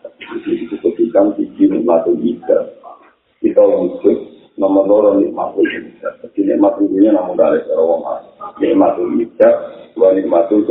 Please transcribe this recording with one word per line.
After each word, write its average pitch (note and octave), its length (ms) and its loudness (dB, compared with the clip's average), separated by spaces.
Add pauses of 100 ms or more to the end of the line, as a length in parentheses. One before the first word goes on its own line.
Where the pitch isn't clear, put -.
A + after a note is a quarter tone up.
(400)
Iki - 320 -6
disebutkan - 640 0
siji - 320 0
nikmatul E2 560 0
ijab. - 480 -2 (720)
Kita - 160 2
wujud - 560 2 (400)
nomor G2 320 0
loro G#2 320 4
nikmatul - 480 -2
ijab. - 560 -12
Jadi - 320 -2
nikmat G2 240 0
dunya G2+ 320 2
namung F#2 240 -2
kalih - 320 2
cara - 160 0
wong E2 240 0
asli. - 240 -10 (320)
Nikmatul - 560 0
ijab, - 360 2 (440)
wa F#2 160 6
nikmatul F#2+ 560 0